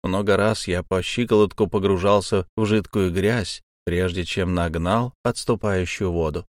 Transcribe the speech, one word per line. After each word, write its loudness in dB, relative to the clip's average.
Много 2
раз 0
я -2
по -2
щиколотку 2
погружался 2
в 0
жидкую 0
грязь, -2
прежде -2
чем -2
нагнал -2
отступающую -2
воду. -2